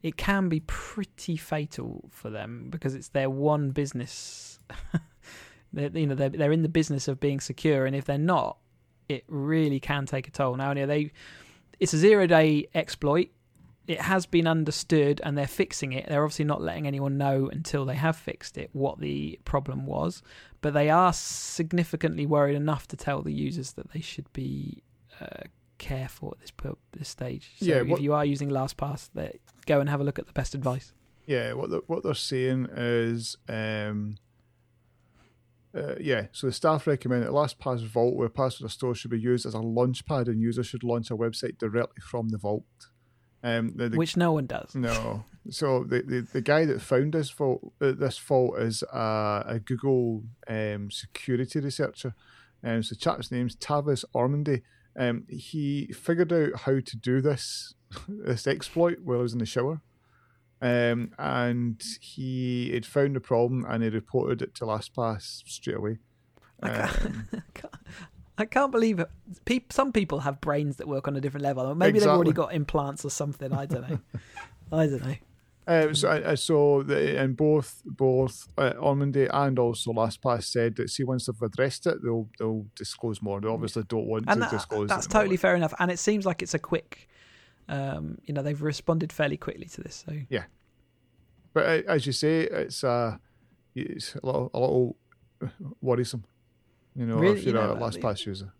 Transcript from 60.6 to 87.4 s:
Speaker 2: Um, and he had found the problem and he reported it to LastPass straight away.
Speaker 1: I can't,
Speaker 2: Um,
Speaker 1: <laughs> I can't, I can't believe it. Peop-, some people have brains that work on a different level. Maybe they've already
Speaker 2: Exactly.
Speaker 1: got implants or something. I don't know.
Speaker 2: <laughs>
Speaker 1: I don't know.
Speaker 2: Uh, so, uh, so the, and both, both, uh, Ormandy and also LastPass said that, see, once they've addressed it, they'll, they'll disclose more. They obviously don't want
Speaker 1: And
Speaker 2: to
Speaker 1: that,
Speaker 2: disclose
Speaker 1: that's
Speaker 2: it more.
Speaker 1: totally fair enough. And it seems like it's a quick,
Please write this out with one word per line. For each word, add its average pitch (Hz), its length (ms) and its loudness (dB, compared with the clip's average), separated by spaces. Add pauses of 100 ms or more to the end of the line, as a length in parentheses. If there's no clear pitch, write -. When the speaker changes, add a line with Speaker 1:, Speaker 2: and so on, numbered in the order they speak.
Speaker 2:
Um, 120 560 2
and 120 640 0 (200)
he 127 720 -4
had 117 120 -4
found 143 300 2
the 123 60 -2
problem 123 480 2
and 117 120 0
he 113 60 2
reported 110 540 0
it - 140 -6
to 117 100 -8
LastPass 110 840 -4
straight - 300 -6
away. 107 220 -4 (640)
Speaker 1:
I - 80 -4
can't, - 360 0
Speaker 2:
Um, - 240 -6
Speaker 1:
<laughs> - 40 -8
I 226 80 -8 (120)
can't, - 200 -16 (680)
I 220 60 0
can't 269 260 2
believe 226 280 4
it. 165 80 0 (380)
Peop-, 247 260 0
some 269 220 2
people 160 260 2
have 139 220 -4
brains 147 360 0
that 147 120 -8
work 135 180 -2
on 139 80 -2
a 135 60 -2
different 143 240 -4
level. 131 300 0
Maybe 196 240 6
they've 202 100 8
already 165 220 8
Speaker 2:
Exactly. 160 160 2
Speaker 1:
got 170 80 -6
implants 143 500 -2
or 143 40 -2
something. 143 440 -4
I 139 140 -2
don't 127 220 -4
know. 147 100 -2 (380)
Speaker 2:
<laughs> - 360 -16
Speaker 1:
I 160 140 6
don't 135 180 -2
know. 127 100 -4 (500)
Speaker 2:
Uh, 156 280 4
so, 139 160 4
uh, 151 260 2
so 147 480 4
the, 143 340 2
and 135 200 2
both, 151 480 2
both, 131 720 2
uh, 135 160 4
Ormandy 139 580 2
and 135 280 2
also 117 340 0
LastPass 117 500 0
said 117 320 0
that, - 140 -4
see, - 160 -4
once 127 220 -2
they've 113 140 -6
addressed 127 460 0
it, - 160 0
they'll, 113 240 -2 (100)
they'll 110 280 -2 (100)
disclose 110 460 -8
more. 101 180 -4
They 107 80 -4
obviously 110 360 -4
don't 110 240 -2
want 110 200 -2
Speaker 1:
And 208 80 4
Speaker 2:
to - 60 2
Speaker 1:
that, - 100 0
Speaker 2:
disclose 110 380 -2
Speaker 1:
that's 190 160 0
Speaker 2:
it - 80 -6
more. 214 80 6
Speaker 1:
totally 190 160 2
fair 180 180 4
enough. 165 240 0
And 180 120 2
it 175 80 -4
seems 208 260 0
like 180 160 0
it's 170 140 -4
a 156 40 0
quick, - 480 -4 (600)